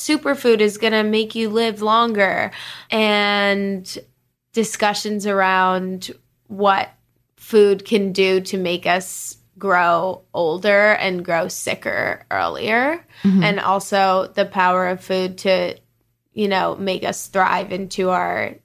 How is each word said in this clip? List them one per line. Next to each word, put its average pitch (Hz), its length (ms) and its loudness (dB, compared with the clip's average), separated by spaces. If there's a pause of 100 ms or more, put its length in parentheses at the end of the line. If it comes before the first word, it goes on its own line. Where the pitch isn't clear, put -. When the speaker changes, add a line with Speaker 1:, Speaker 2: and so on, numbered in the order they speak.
Speaker 1:
superfood 262 540 2
is 208 160 2
gonna 220 280 2
make 214 300 0
you 226 140 -2
live 220 320 0
longer, 214 720 2 (400)
and 202 1080 0 (540)
discussions 208 720 -2
around 185 840 0 (380)
what 196 400 0 (480)
food 202 480 4
can 202 280 0
do 190 280 2
to 185 160 -8
make 175 300 -2
us - 500 -4 (220)
grow 180 640 0 (100)
older 202 600 2
and 185 320 -2
grow 175 240 -2
sicker 101 800 -6
earlier. 214 760 -2 (180)
Speaker 2:
Mm-hmm. 190 200 4
Speaker 1:
And 202 180 0
also 190 760 0
the 202 120 0
power 185 420 0
of 185 160 -6
food 185 340 -4
to, 185 380 0 (560)
you 208 160 -2
know, 180 280 0
make 190 280 -4
us - 220 -6
thrive 190 460 0
into 185 380 -4
our 175 440 -2 (100)